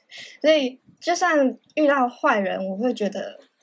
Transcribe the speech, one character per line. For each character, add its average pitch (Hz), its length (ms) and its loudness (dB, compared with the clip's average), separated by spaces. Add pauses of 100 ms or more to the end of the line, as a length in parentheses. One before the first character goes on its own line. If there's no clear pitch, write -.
(400)
所 294 100 2
以 269 300 2 (220)
就 339 120 0
算 302 440 2 (180)
遇 311 100 2
到 277 220 2
坏 247 320 0
人， 190 260 -2
我 190 120 -6
会 247 160 -2
觉 208 160 -4
得 196 280 -10 (260)